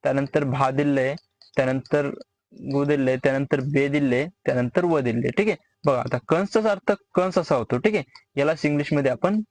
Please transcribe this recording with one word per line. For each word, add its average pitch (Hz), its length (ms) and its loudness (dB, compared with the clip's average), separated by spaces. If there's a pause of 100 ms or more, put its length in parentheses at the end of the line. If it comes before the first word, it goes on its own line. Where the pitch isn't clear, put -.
त्यानंतर 139 400 0
भा 131 280 0
दिलंय, 139 440 0 (400)
त्यानंतर 139 540 0 (640)
गु 139 100 2
दिलंय, 135 340 2
त्यानंतर 135 420 0
बे 143 280 0
दिलंय, 139 400 0 (180)
त्यानंतर 131 400 0
व 165 140 2
दिलंय, 120 300 0
ठीक 208 180 0
आहे. 196 80 0 (300)
बघा, 135 140 2
आता 127 180 -4 (100)
कंसचा 202 440 2
अर्थ 202 200 -2 (240)
कंस 180 220 0
असा 165 180 0
होतो, 123 220 -2
ठीक 214 180 0
आहे, 160 80 -2 (360)
यालाच 151 260 0
इंग्लिशमध्ये 147 460 0
आपण 196 380 0